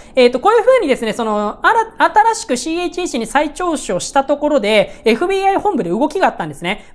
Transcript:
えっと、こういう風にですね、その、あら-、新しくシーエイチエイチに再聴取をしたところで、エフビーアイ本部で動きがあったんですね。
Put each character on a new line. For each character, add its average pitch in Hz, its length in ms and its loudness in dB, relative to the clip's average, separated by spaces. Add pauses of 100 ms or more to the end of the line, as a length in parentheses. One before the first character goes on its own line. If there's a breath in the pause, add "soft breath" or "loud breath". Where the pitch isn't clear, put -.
(160 loud breath)
え 247 100 6
っ 240 40 4
と、 247 100 -4
こ 392 100 4
う - 20 4
い 480 60 6
う 403 60 2
風 508 160 4
に 339 80 -2
で 247 80 2
す - 80 -6
ね、 220 80 -2
そ 233 120 -4
の、 208 380 -4
あ 359 100 4
ら-、 440 400 0
新 440 220 4
し - 120 -12
く 254 100 -2
シ 320 200 -6
ー 349 40 -4
エ 349 60 -2
イ 339 40 -4
チ 349 120 -8
エ - 20 -4
イ 330 40 -4
チ 277 100 -4
に 220 80 -6
再 302 280 -2
聴 349 220 -4
取 - 160 -6
を 175 80 -2
し - 100 -10
た 277 140 2
と 285 140 -2
こ 294 120 -2
ろ 285 100 2
で、 202 440 0
エ 220 100 4
フ 339 140 -2
ビ 392 80 0
ー 381 100 0
ア 392 60 2
イ 381 40 2
本 359 200 -2
部 214 80 -2
で 170 60 -4
動 226 180 0
き - 100 -6
が 349 80 2
あ 226 40 2
っ - 60 -8
た 175 80 -6
ん 160 40 -8
で 139 60 -12
す - 80 -18
ね。 190 320 -8